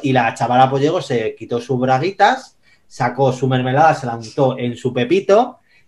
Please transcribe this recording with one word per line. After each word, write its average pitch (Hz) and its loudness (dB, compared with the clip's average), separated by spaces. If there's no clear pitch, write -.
y 135 0
la 117 2
chavala 123 2
pues 139 -2
llegó, 160 0
se 110 -4
quitó - -6
sus 127 -4
braguitas, 180 0
sacó 127 0
su 135 -4
mermelada, 131 2
se 131 -10
la 117 -6
untó 117 -2
en 120 -6
su 117 -6
pepito 196 2